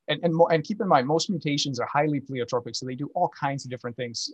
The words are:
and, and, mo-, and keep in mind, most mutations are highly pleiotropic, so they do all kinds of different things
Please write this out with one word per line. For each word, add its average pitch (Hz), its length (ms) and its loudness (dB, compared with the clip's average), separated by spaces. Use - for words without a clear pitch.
and, 151 140 0
and, 170 120 2
mo-, 165 140 6
and 160 160 4
keep 208 180 -4
in 208 40 -2
mind, 143 200 6
most 160 240 0
mutations 143 500 -2
are 113 100 -4
highly 147 300 2
pleiotropic, 123 560 -4
so - 80 -8
they 127 100 -6
do 139 200 -8
all 175 160 0
kinds 139 340 -4
of 127 60 -10
different 123 260 -8
things 120 380 -6